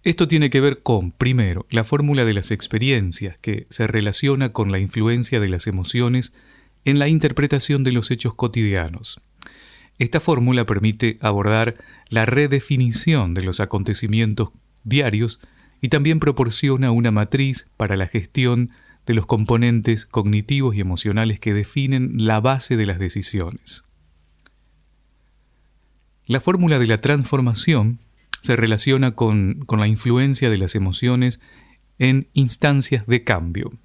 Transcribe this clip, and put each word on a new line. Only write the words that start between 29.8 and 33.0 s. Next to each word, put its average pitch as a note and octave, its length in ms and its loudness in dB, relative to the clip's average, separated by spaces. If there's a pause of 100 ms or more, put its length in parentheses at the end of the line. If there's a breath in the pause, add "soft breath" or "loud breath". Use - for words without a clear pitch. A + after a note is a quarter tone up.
influencia B2 640 2
de G#2 80 2
las F#2+ 180 -2
emociones B2 640 0 (600 soft breath)
en C3 340 2
instancias C3+ 760 0